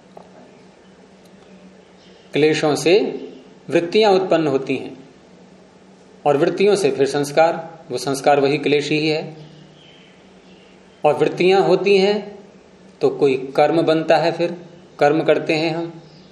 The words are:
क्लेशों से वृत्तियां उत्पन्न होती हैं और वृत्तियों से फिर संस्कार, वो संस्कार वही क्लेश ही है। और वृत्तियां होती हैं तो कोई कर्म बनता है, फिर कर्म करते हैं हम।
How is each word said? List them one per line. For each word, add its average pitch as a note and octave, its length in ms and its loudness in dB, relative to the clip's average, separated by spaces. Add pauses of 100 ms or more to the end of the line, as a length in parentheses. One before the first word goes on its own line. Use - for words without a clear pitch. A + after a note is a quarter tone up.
(2250)
क्लेशों D3+ 420 0
से E3 240 2 (720)
वृत्तियां E3+ 440 2
उत्पन्न E3 320 0
होती C3+ 300 -2
हैं G#2+ 200 -12 (1300)
और C#3+ 100 2
वृत्तियों F3+ 400 0
से D3 140 0
फिर C3+ 160 0
संस्कार, D#3+ 840 -2
वो B2 80 -6
संस्कार C#3 420 0
वही C#3 180 2
क्लेश C#3+ 320 -2
ही D#3 180 -2
है। D#3 280 -6 (1700)
और D3 100 2
वृत्तियां F3+ 480 2
होती F#3 340 2
हैं G#3 420 0 (600)
तो C#3 100 2
कोई C3+ 260 2 (200)
कर्म D#3 260 4
बनता D#3+ 340 2
है, D#3+ 160 0
फिर F3 240 -4 (420)
कर्म D3 240 2
करते D3+ 320 0
हैं D#3+ 160 -2
हम। E3 220 -6 (400)